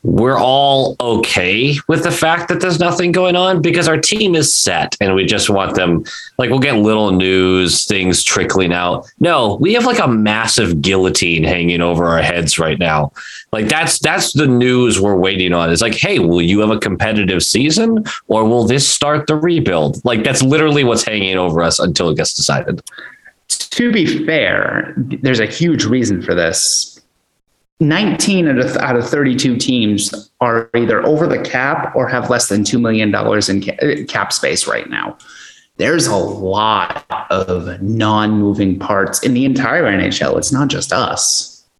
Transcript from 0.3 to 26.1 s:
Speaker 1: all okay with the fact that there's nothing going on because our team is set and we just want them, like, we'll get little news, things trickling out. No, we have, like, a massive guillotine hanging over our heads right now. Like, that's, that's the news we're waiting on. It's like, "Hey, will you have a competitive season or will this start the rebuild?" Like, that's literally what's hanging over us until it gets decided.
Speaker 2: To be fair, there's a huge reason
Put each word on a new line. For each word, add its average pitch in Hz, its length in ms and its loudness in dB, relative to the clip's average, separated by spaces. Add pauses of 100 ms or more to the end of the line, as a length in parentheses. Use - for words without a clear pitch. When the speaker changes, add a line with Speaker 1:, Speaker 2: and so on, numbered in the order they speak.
Speaker 1:
all 135 580 2
okay 113 760 0 (100)
with 160 180 0
the 175 60 0
fact 170 380 0
that 170 120 0
there's 175 200 0
nothing 175 320 2
going 185 240 2
on 185 240 2
because 165 260 2
our 156 120 2
team 208 360 0
is 151 180 2
set - 460 -2
and 95 160 2
we 95 120 2
just 104 240 0
want 98 260 0
them, 87 280 2 (340)
like, 127 100 0
we'll 131 100 2
get 135 180 2
little 107 360 4
news, 92 720 2
things 92 400 0
trickling 90 480 0
out. 87 340 -2 (140)
No, 127 400 2
we 190 140 2
have, 233 100 2
like, 247 140 2
a 160 100 2
massive 107 720 0
guillotine 90 640 0
hanging 85 380 0
over 85 240 0
our 82 160 2
heads 85 360 -2
right 78 200 0
now. 78 340 0 (400)
Like, 110 160 -2
that's, 156 300 0
that's 170 340 -2
the 147 160 2
news 123 500 2
we're 98 180 2
waiting 92 360 0
on. 85 180 2
It's 85 120 2
like, 113 140 0
"Hey, 185 220 0
will 87 240 2
you 95 180 2
have 107 100 2
a 107 80 0
competitive 98 680 -2
season 214 600 0 (220)
or 110 200 0
will 117 200 2
this 135 220 2
start 147 380 0
the 156 100 0
rebuild?" 135 680 0
Like, 117 220 0
that's 135 180 0
literally 147 400 2
what's 117 220 2
hanging 98 320 0
over 85 260 0
us 82 160 0
until 87 300 0
it 76 80 0
gets 78 160 -2
decided. - 480 -4 (680)
Speaker 2:
To - 440 -2
be 165 320 0
fair, 98 720 -2
there's 127 440 -2
a 107 60 0
huge 143 380 0
reason 104 380 0